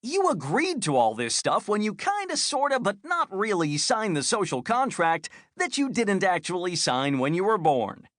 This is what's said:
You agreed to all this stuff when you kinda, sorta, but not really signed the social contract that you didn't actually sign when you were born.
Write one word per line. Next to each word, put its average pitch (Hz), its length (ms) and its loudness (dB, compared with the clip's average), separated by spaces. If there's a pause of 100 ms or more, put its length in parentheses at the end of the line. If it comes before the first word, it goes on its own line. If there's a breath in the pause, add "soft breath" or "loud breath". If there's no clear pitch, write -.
You 349 280 2
agreed 247 520 0
to 147 140 0
all 113 160 4
this 117 220 -4
stuff 170 320 0
when 208 160 0
you 214 100 -2
kinda, 381 420 -4
sorta, 277 440 0
but 202 240 -2
not 339 280 -2
really 190 460 0
signed 214 400 0
the 139 60 -2
social 151 400 -2
contract 170 680 0 (280 loud breath)
that 349 200 -2
you 277 120 0
didn't 202 340 0
actually 180 520 0
sign 135 440 0
when 139 160 2
you 175 80 0
were 214 160 2
born. 131 480 0 (120)